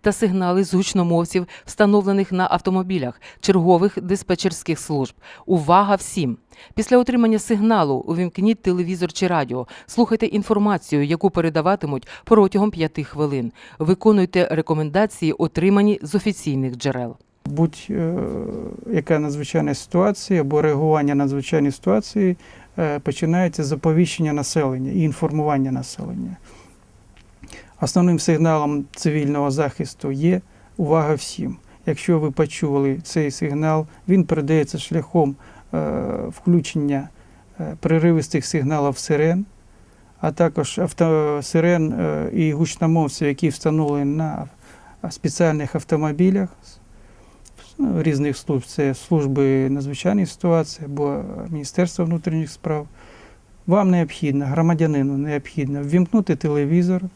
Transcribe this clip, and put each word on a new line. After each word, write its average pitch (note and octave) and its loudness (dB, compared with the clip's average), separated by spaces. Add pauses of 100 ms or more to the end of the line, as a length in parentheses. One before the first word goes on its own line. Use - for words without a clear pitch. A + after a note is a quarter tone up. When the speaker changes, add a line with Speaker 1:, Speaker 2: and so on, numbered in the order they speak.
Speaker 1:
та G#3 0
сигнали F#3 2
з F3 -6
гучномовців, F3 0 (180)
встановлених G3+ 2
на F#3 0
автомобілях F3+ -2 (200)
чергових F#3 4
диспетчерських F3+ -2
служб. C#3 -4 (320)
Увага F3+ 4
всім! D3 -2 (380)
Після A#3 4
отримання A#3 2
сигналу G#3 2
увімкніть F3+ -2
телевізор F3+ -2
чи - -2
радіо, C3 -2 (200)
слухайте A3+ 2
інформацію, G3+ 0
яку E3 2
передаватимуть D#3+ -2 (160)
протягом G#3 4
п'яти D#3+ -4
хвилин. C#3 -4 (260)
Виконуйте F#3 4
рекомендації, D#3+ 0
отримані G3+ 2
з D3+ -10
офіційних C3+ -2
джерел. B2 -4 (300)
Speaker 2:
Будь, D#3 -2
е, E3+ -2 (760)
яка D#3+ 0
надзвичайна D3 -2
ситуація F#3 0
або D3 0
реагування D3+ 2
на C#3+ 2
надзвичайні C#3 0
ситуації, F#3+ 0 (420)
е, D3+ -2
починається E3 -2
з C#3 -2
оповіщення D#3+ 0
населення C3+ -2
і F#3 0
інформування D3 0
населення. C3 -10 (1400)
Основним F3 2
сигналом D3+ 2 (100)
цивільного D3 0
захисту C#3 -4
є D#3+ 2 (360)
увага D#3 2
всім. - -8 (300)
Якщо E3 0
ви D3+ 0
почули C#3 0
цей D3+ -2
сигнал, D#3 -2 (220)
він F#3 4
передається D3+ 0
шляхом, D#3 0 (380)
е, D#3 -4 (260)
включення, D3 0 (520)
е, D#3 -8
переривистих D#3+ 2
сигналів C#3+ 0
сирен, E3 0 (760)
а D#3 -2
також D#3 0
авто-, D#3 0
сирен, E3 2
е, D3+ -2
і D#3 2
гучномовців, D#3+ 0
які C#3+ 0
встановлені D3 0
на D#3 -6 (640)
спеціальних D3+ -2
автомобілях, E3 0 (1300)
ну, G#3 0
різних D3 0
служб, C3+ -4
це C#3 -2
служби C3+ 0
надзвичайних C#3+ -2
ситуацій E3 0
або C#3+ -4 (280)
Міністерства E3+ -4
внутрішніх D#3+ -2
справ. D3+ -6 (800)
Вам F#3+ 4
необхідно, D3 0
громадянину D3+ 2
необхідно C#3+ -4
ввімкнути F3 2
телевізор E3+ 0 (140)